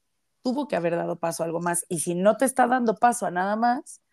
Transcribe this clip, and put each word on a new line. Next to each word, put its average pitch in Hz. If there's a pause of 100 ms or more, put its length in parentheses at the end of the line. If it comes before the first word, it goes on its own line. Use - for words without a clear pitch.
(420)
tuvo 254
que 185
haber 170
dado 170
paso 170
a 165
algo 165
más, 170
y 170
si 175
no 196
te 269
está 254
dando 240
paso 240
a 170
nada 190
más, 240 (100)